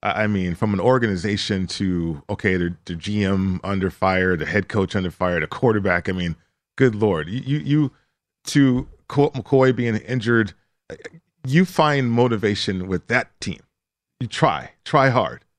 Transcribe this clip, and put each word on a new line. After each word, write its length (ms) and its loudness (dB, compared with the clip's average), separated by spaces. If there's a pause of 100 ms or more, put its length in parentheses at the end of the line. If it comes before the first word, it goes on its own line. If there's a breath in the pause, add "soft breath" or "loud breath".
I, 180 -2
I 60 0
mean, 260 0
from 180 -2
an 80 0
organization 840 0
to, 640 -4
okay, 260 -2
their, 300 -2
their 100 -8
G 280 -2
M 400 0
under 260 -2
fire, 460 0
the 100 -4
head 220 0
coach 280 -2
under 140 -2
fire, 300 -2
the 80 -4
quarterback. 600 0
I 40 -2
mean, 240 -4 (400)
good 180 4
Lord. 340 0
You, 160 -8
you, 140 -2
you 340 0 (520)
to 420 2 (220)
Colt 260 0
McCoy 420 2
being 200 -2
injured, 580 0 (920)
you 180 4
find 460 0
motivation 760 0
with 200 -4
that 200 0 (120)
team. 200 -10 (600)
You 80 -6
try, 420 -2 (140)
try 260 4
hard 340 -2 (140)